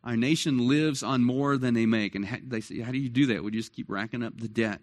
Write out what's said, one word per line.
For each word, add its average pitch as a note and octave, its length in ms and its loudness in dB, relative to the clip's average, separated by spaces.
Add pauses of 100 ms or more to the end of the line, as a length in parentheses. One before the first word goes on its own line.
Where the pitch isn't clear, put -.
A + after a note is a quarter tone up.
Our A#2+ 80 -2
nation B2+ 520 2
lives D3 360 2
on B2+ 200 2
more C3+ 340 2
than B2 160 2
they A2+ 120 4
make. A2 300 2
And G2 100 -2
ha-, G#2+ 160 -6
they A#2+ 200 -6
say, - 180 -10
"How A#2+ 140 -6
do C3 40 -2
you C3+ 120 -2
do C3 180 4
that?" G2 160 0
We G#2+ 80 -4
just A2 220 -6
keep - 160 -10
racking A2+ 340 -4
up A2+ 160 -8
the A2+ 80 -6
debt. G#2+ 360 -2